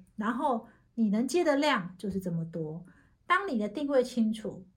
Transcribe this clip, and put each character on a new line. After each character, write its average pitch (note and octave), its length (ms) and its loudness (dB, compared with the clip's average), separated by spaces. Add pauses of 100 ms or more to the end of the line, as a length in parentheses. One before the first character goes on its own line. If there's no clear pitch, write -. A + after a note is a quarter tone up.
(160)
然 G#3+ 180 -2
后 B3+ 320 0 (300)
你 A3 140 2
能 A3 180 2
接 F4 160 2
的 D4 140 4
量 C4 400 0
就 G3+ 120 -6
是 F#3+ 80 -2
这 F#3 140 -4
么 E3 140 -2
多。 E3 400 -8 (420)
当 F#4 200 2
你 B3+ 120 -2
的 G#3 80 0
定 D4 200 -4
位 C4+ 140 4
清 A3 320 2
楚 - 320 -8 (120)